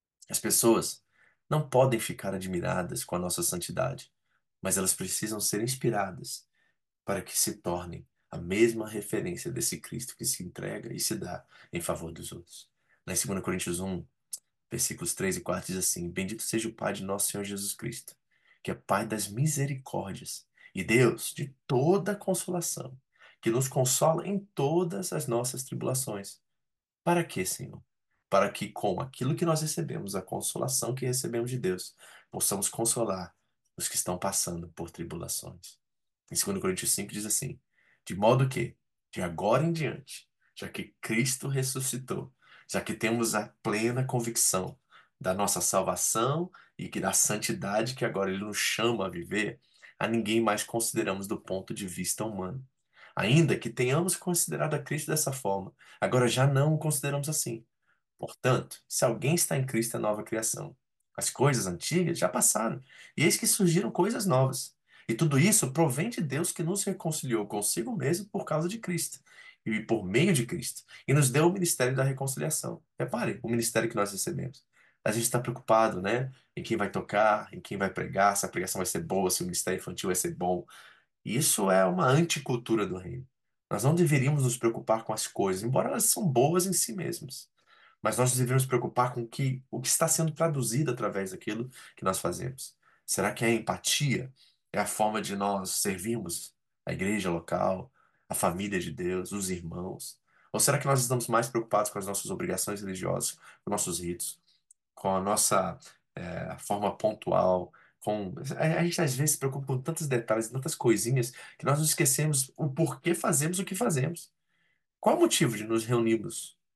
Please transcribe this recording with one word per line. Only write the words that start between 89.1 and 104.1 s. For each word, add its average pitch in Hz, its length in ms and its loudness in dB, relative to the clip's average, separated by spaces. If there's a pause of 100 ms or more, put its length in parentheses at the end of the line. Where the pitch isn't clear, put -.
com 123 80 -4
o 117 60 -6
que, 131 440 -2
o 131 100 -4
que 135 60 -4
está - 200 4
sendo 160 260 2
traduzido 139 580 0
através 98 400 -4
daquilo 110 380 -6 (260)
que - 80 -14
nós 95 160 0
fazemos. - 560 -6 (300)
Será 98 280 0
que - 100 -6
a 113 60 4
empatia 110 800 0 (400)
é - 80 -2
a 101 60 2
forma 107 360 0
de 95 140 -4
nós 98 360 -2
servirmos 98 800 -4 (320)
a - 80 -4
igreja 95 380 0
local, 95 600 -2 (380)
a - 60 -6
família 98 440 -2
de 85 120 -6
Deus, 90 400 -4
os 98 180 -4
irmãos? 87 680 -8 (340)
Ou 160 60 0
será 143 180 2
que 131 80 -4
nós 139 160 4
estamos 120 260 0
mais 113 220 2
preocupados 107 400 2
com - 80 -8
as 98 80 -6
nossas 98 240 -4
obrigações 92 520 -4
religiosas, 92 560 -4 (280)
com 101 60 -4
nossos 92 280 -2
ritos, 87 400 -6 (540)